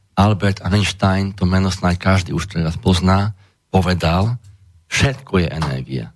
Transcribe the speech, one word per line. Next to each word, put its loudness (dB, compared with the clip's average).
Albert 2
Einstein, 0
to -2
meno 2
snáď 0
každý 0
už -6
teraz -4
pozná, 2
povedal, 0
všetko -2
je 0
energia. -6